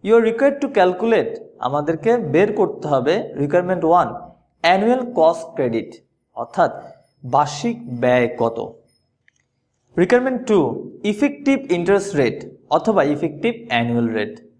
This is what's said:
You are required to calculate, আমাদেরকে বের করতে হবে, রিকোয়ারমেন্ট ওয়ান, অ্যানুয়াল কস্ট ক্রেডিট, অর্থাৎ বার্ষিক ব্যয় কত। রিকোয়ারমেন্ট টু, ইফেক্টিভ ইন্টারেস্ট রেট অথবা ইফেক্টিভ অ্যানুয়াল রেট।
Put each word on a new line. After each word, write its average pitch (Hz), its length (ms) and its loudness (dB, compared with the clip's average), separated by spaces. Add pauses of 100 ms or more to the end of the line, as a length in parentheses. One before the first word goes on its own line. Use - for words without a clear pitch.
You 202 120 2
are 233 140 6
required 277 320 0
to 277 60 -4 (100)
calculate, 190 580 2 (240)
আমাদেরকে 151 580 0
বের 180 360 0
করতে - 340 -2
হবে, 147 520 0
রিকোয়ারমেন্ট 175 460 0
ওয়ান, 160 220 4 (540)
অ্যানুয়াল 233 540 2
কস্ট 165 400 2
ক্রেডিট, 117 360 -2 (420)
অর্থাৎ 120 380 -2 (520)
বার্ষিক 135 760 -4
ব্যয় 123 380 2
কত। 117 200 -2 (1400)
রিকোয়ারমেন্ট 247 500 0
টু, 208 120 4 (440)
ইফেক্টিভ 269 680 0
ইন্টারেস্ট 180 440 0
রেট - 420 -2 (120)
অথবা 190 340 2
ইফেক্টিভ 147 500 -2 (160)
অ্যানুয়াল 120 400 0
রেট। 107 320 -6 (180)